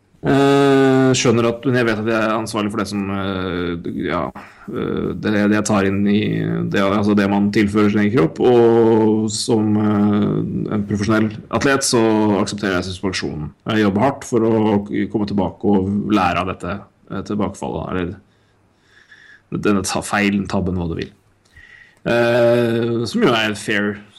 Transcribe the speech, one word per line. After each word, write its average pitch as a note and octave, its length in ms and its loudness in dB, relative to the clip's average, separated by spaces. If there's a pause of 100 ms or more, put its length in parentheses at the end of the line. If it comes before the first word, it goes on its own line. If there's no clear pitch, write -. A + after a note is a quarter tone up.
(240)
Eh, C#3 920 4
skjønner A#2 360 2
at, A#2 160 -6
men B2+ 140 2
jeg A#2+ 80 2
vet G#2+ 100 0
at G#2+ 80 -6
jeg A2+ 160 0
er A2 140 0
ansvarlig G#2+ 340 -4
for G#2+ 80 -8
det G2+ 100 -2
som, G2+ 220 -6
eh, F#2 800 -4 (140)
ja, D#2 220 -4 (420)
eh, F2+ 380 -4 (100)
det, G2+ 160 -4
det G#2 220 2
jeg G#2+ 100 -2
tar G2 220 0
inn G2 180 -2
i G#2 140 2 (500)
det, - 100 -2
altså G2+ 380 2
det G2+ 100 4
man G2+ 240 2
tilfører G#2 380 2
sin G#2+ 140 2
egen G#2 100 0
kropp, D#3 260 0
og A2+ 920 4
som, G#2+ 460 0
eh, G#2 1000 0
en G#2 100 -2
profesjonell G#2+ 460 0 (180)
atlet C3+ 320 0
så A#2 220 2 (340)
aksepterer G2+ 400 -2
jeg F2+ 140 -2
suspensjonen. D#2 580 -6 (160)
Jeg G#2+ 160 0
jobber G#2 240 2
hardt C3+ 180 -2
for A2+ 220 0
å A2+ 80 2 (320)
k-, G#2 240 -4
komme G#2+ 160 -2
tilbake G2+ 400 -4
og G2 240 2 (240)
lære F2+ 240 2
av F#2 160 -4
dette, F2 220 -8 (340)
eh, F#2+ 140 -8
tilbakefallet, F2+ 680 -6
eller - 1700 -12
denne G2 240 0
ta-, F#2+ 240 -4
feilen, G2+ 420 0
tabben, F#2 300 -4
hva F2 100 -4
du F2 140 -6
vil. - 80 -10 (960)
Eh, A#2 1000 2
som A3 200 0
jo C3+ 80 4
er A2 240 0
fair G#2 400 -2 (220)